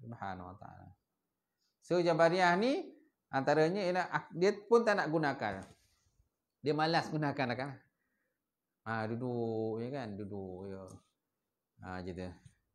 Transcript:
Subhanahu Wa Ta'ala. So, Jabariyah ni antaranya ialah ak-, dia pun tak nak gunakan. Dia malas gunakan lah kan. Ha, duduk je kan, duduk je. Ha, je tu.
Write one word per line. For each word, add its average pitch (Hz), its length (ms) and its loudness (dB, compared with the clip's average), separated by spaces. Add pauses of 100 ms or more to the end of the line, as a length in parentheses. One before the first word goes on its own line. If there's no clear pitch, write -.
Subhanahu 98 480 -12
Wa 92 80 -18
Ta'ala. - 300 -20 (960)
So, 175 160 4
Jabariyah 175 560 6
ni 269 360 0 (400)
antaranya 156 480 2
ialah 180 320 0
ak-, - 240 -2
dia 190 160 4
pun 226 320 4
tak 202 160 4
nak 151 80 0
gunakan. 127 560 -2 (960)
Dia 147 160 0
malas 160 320 2
gunakan 143 400 -2
lah 117 80 -2
kan. 135 140 -6 (1120)
Ha, 110 240 -4
duduk 113 720 -2
je 117 80 -6
kan, 135 240 -8
duduk 98 560 -10
je. 95 100 -12 (1040)
Ha, 92 220 -8
je 92 80 -8
tu. 90 160 -8 (460)